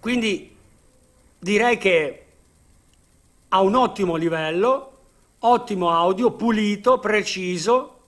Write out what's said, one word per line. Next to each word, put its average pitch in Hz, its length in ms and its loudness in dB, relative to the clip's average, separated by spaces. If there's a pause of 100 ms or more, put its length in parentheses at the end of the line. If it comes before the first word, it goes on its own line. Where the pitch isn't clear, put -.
quindi 220 560 -4 (840)
direi 214 380 2
che 160 480 0 (1200)
ha 190 120 0
un 196 160 2
ottimo 208 400 0
livello, 165 840 -2 (400)
ottimo 208 540 0
audio, 185 400 2
pulito, 220 680 0
preciso. 202 1080 -2